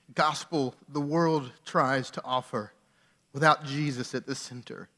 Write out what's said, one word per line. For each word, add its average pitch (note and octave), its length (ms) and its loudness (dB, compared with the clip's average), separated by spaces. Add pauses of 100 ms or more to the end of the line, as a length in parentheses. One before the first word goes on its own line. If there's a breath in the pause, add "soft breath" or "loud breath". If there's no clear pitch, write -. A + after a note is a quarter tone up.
(140)
gospel D3+ 600 0 (160)
the D3 100 -2
world D3+ 500 2 (140)
tries C3+ 460 2
to - 120 -10
offer B2 480 -4 (640 soft breath)
without D3+ 320 4
Jesus C#3 500 -4
at B2 120 -6
the C3+ 80 -4
center A2+ 640 -14